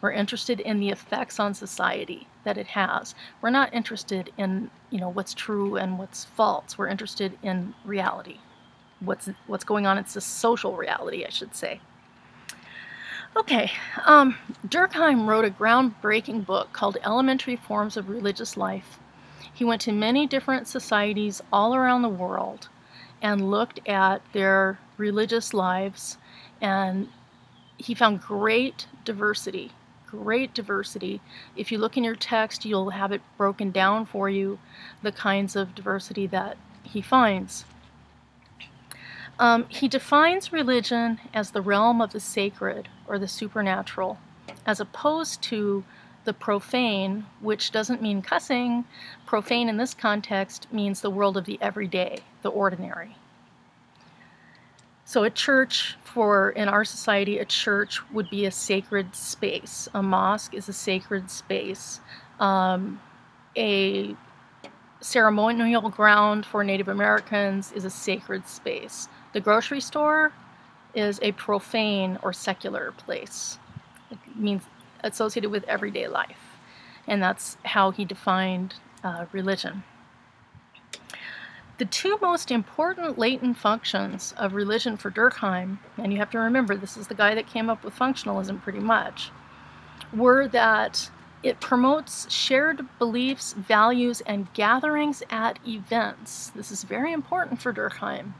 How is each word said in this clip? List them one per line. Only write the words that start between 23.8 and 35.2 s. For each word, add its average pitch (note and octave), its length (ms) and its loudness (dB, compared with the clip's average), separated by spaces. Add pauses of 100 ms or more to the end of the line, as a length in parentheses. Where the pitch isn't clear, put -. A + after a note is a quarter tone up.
at F#3+ 360 4 (100)
their F#3+ 460 4 (180)
religious G#3+ 560 0
lives, F#3+ 680 -2 (420)
and G3 480 0 (680)
he - 180 -6
found G#3 280 4
great A3 640 0 (180)
diversity, G#3 680 -4 (340)
great G#3+ 480 -2
diversity. G3 640 -6 (340)
If F3+ 160 -6
you A3 80 -2
look G#3+ 200 0
in B3 40 2
your A3+ 140 0
text, - 480 -2
you'll G3+ 260 0
have G3 220 -2
it G3+ 80 -4 (160)
broken G3 340 0
down G3 360 2
for G3 240 -2
you, G3 280 -2 (440)
the G#3 100 -4
kinds G3 420 0